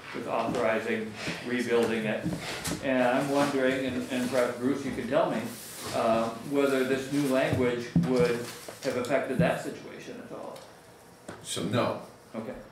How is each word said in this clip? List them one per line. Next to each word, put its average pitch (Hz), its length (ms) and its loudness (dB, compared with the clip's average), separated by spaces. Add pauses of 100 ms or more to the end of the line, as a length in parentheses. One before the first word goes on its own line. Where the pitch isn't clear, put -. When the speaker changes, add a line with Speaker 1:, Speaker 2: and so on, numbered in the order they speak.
(140)
Speaker 1:
with 120 140 -6
authorizing 113 840 0 (360)
rebuilding 117 580 2
it. - 180 -2 (600)
And 131 200 4
I'm 139 260 2
wondering, 139 560 2
and, 123 260 -2
and 123 180 -2
perhaps 123 280 2
Bruce, 127 280 0
you 127 60 -2
can 120 180 -4
tell 151 220 4
me, 113 100 0 (540)
uh, 113 340 2 (220)
whether 135 320 4
this 127 280 0
new 143 180 2
language 127 560 2 (220)
would 120 320 4 (440)
have 123 140 -2
affected 131 420 0
that - 240 2
situation - 640 -10
at - 80 -12
all. - 200 -12 (840)
Speaker 2:
So - 220 -6
no. 110 380 0 (340)
Speaker 1:
Okay. 117 180 -8 (180)